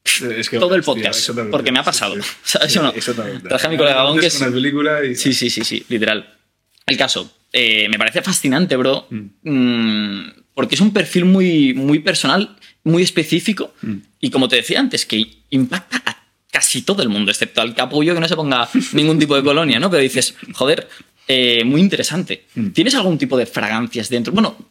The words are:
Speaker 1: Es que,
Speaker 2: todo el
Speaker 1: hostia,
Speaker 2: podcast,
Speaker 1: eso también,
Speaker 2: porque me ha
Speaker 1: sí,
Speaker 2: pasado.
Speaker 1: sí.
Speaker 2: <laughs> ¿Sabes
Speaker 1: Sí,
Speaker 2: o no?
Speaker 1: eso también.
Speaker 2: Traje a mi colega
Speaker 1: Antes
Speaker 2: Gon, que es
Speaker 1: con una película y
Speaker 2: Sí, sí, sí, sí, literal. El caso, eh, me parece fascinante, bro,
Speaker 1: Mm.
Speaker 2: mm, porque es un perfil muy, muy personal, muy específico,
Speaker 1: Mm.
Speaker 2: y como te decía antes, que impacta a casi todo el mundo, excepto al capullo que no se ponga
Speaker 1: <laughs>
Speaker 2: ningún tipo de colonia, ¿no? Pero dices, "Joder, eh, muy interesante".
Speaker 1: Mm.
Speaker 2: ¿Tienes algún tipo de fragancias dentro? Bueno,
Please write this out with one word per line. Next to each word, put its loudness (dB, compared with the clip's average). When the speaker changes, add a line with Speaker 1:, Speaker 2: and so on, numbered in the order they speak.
Speaker 1:
Es -2
que, -2
Speaker 2:
todo 2
el 2
Speaker 1:
hostia, 0
Speaker 2:
podcast, -2
Speaker 1:
eso -2
también, -6
Speaker 2:
porque 0
me 2
ha 0
Speaker 1:
sí, -14
Speaker 2:
pasado. -2
Speaker 1:
sí. -8
Speaker 2:
<laughs> -12
¿Sabes 0
Speaker 1:
Sí, 2
Speaker 2:
o 2
no? 0
Speaker 1:
eso -4
también. -8
Speaker 2:
Traje -2
a -6
mi -2
colega 4
Speaker 1:
Antes 2
Speaker 2:
Gon, 2
que 4
es -2
Speaker 1:
con -2
una -2
película 0
y -4
Speaker 2:
Sí, 0
sí, -2
sí, -4
sí, -6
literal. -2
El 0
caso, -2
eh, 2
me 0
parece 0
fascinante, 0
bro, 0
Speaker 1:
Mm. -12
Speaker 2:
mm, 0
porque -2
es 0
un 4
perfil 0
muy, 4
muy 2
personal, -2
muy 2
específico, -2
Speaker 1:
Mm. -6
Speaker 2:
y -2
como 2
te 2
decía 0
antes, -2
que -2
impacta -2
a -6
casi -2
todo 0
el 0
mundo, 0
excepto -2
al -2
capullo 0
que -2
no 0
se -2
ponga 0
Speaker 1:
<laughs> -2
Speaker 2:
ningún 4
tipo 2
de 2
colonia, 2
¿no? 2
Pero 4
dices, 0
"Joder, 0
eh, 2
muy 4
interesante". -2
Speaker 1:
Mm. -2
Speaker 2:
¿Tienes 2
algún 2
tipo -2
de 0
fragancias -4
dentro? -2
Bueno, 0